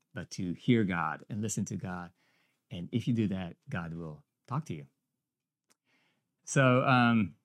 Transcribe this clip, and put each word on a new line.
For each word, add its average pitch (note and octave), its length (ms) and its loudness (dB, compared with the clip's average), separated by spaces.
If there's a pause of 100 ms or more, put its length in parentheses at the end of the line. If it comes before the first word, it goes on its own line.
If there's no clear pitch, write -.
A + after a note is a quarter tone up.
(160)
but - 160 -10
to F2+ 220 -6
hear A#2 300 2
God E2 460 -4
and G#2 100 -6
listen G#2+ 260 -4
to G2+ 120 -8
God. F2+ 340 -10 (600)
And F2+ 200 -10
if A#2+ 160 -2
you B2 60 2
do A2 140 2
that, F#2 300 -6 (120)
God E2+ 240 -6
will E2 300 -12 (240)
talk D3+ 180 -4
to - 80 -8
you. D2 140 -12 (1600)
So, C3 400 4
um, A#2 600 4